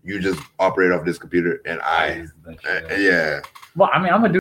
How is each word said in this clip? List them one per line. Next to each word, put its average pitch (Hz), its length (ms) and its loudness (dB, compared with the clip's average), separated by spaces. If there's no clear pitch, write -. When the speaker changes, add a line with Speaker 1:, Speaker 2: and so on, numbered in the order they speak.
Speaker 1:
you 95 160 -8
just 92 220 -2
operate 92 340 2
off 82 140 0
this 87 120 -2
computer, 85 480 -2
and 80 160 -6
I, 80 280 0
Speaker 2:
That 78 80 -6
is 80 160 -14
the 82 100 -18
Speaker 1:
uh, 82 360 -6
Speaker 2:
shit. 95 120 -2
Speaker 1:
yeah. 80 380 2
Speaker 2:
Well, 180 180 4
I 160 80 2
mean, 180 120 0
I'm 214 80 4
gonna 196 120 2
do 185 80 2